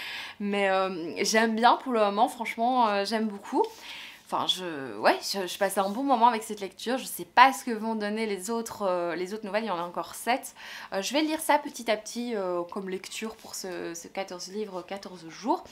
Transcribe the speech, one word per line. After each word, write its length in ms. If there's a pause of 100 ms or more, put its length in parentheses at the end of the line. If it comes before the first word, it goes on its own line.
(380)
mais, 300
euh, 460 (100)
j'aime 320
bien 200
pour 160
le 80
moment, 280
franchement, 600
euh, 160
j'aime 220
beaucoup. 380 (680)
Enfin, 140
je, 520
ouais, 240
je, 260
je 100
passe 180
un 140
bon 140
moment 240
avec 160
cette 160
lecture. 380
Je 60
sais 200
pas 280
ce 120
que 80
vont 240
donner 300
les 220
autres, 340
euh, 340
les 180
autres 100
nouvelles. 200
Il 20
y 60
en 60
a 40
encore 320
sept. 400 (380)
Euh, 100
je 100
vais 100
lire 180
ça 180
petit 320
à 60
petit, 400
euh, 260
comme 260
lecture 460
pour 220
ce, 360
ce 140
quatorze 460
livres, 300
quatorze 460
jours. 440